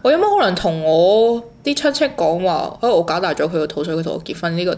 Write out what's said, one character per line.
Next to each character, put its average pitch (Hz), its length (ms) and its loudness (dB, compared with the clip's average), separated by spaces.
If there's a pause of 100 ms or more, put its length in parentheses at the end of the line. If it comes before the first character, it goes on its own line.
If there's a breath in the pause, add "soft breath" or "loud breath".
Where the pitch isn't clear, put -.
我 254 80 4
有 320 60 4
乜 359 40 0 (180)
可 254 60 2
能 185 100 0
同 160 280 -2
我 208 580 4 (220)
啲 285 120 -2
親 285 160 0
戚 285 140 0 (100)
講 170 300 0
話， 165 360 -2
「哎， 233 80 0
我 175 140 4
搞 170 160 -2
大 175 140 -2
咗 147 120 -2
佢 165 60 -2
個 156 160 -2
肚， 147 160 -6
所 165 100 -6
以 160 40 -2
佢 165 60 -4
同 156 100 -6
我 - 100 -8
結 - 180 -12
婚」 165 160 -2
呢 180 80 -2
個？ 180 120 0